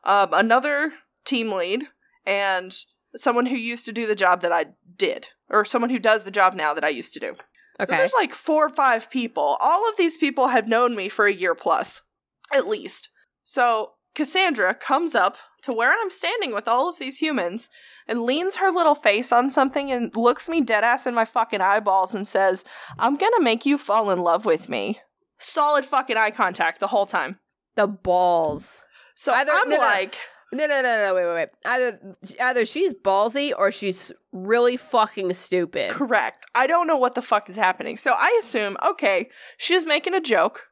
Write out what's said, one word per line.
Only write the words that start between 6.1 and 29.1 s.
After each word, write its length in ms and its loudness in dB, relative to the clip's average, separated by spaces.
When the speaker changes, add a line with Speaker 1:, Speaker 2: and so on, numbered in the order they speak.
Speaker 1:
the 80 -10
job 240 4
now 180 0
that 100 -4
I 60 0
used 260 -6
to 40 -12
do. 160 -8
So 40 -2
Speaker 2:
Okay. 140 -2
Speaker 1:
there's, 160 2
like, 200 0
four 320 0
or 40 -4
five 420 0
people. 500 -2
All 280 2
of 80 -6
these 200 0
people 300 0
have 200 0
known 280 2
me 120 -6
for 200 0
a 60 2
year 220 -2
plus, 460 -2
at 160 2
least. 420 -8
So 500 0
Cassandra 580 0
comes 420 -2
up 220 2
to 80 -8
where 200 0
I'm 180 0
standing 440 -4
with 140 -6
all 220 0
of 100 -10
these 200 -10
humans 500 -4
and 160 -4
leans 340 -2
her 140 2
little 240 4
face 360 0
on 200 4
something 400 0
and 240 -4
looks 340 2
me 120 0
dead 220 2
ass 240 0
in 60 -2
my 120 2
fucking 360 -2
eyeballs 520 2
and 140 -4
says, 360 2
"I'm 200 2
gonna 240 2
make 240 2
you 120 4
fall 320 0
in 100 2
love 260 2
with 220 0
me." 320 -4
Solid 480 0
fucking 320 -2
eye 140 2
contact 480 -2
the 80 -2
whole 180 2
time. 340 -4
Speaker 2:
The 120 2
balls. 960 0